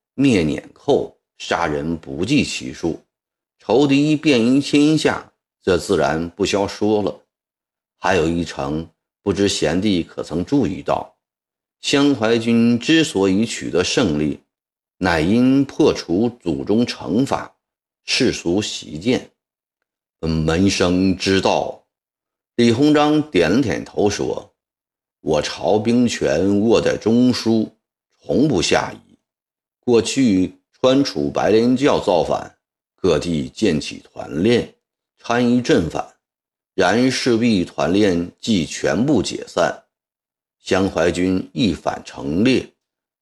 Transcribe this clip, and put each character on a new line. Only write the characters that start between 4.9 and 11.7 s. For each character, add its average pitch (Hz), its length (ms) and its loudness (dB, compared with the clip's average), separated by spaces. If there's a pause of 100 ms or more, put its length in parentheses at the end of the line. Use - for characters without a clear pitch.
下， - 340 -2 (300)
这 90 160 2
自 92 180 -2
然 78 340 0
不 98 140 -4
消 98 220 0
说 104 360 -2
了。 - 180 -6 (760)
还 92 200 -2
有 82 120 2
一 85 160 -2
层， 78 440 -6 (340)
不 101 100 -2
知 98 160 2
贤 82 320 -2
弟 95 220 0
可 - 200 -10
曾 85 220 -6
注 139 220 0
意 71 160 -6
到， - 340 -6 (640)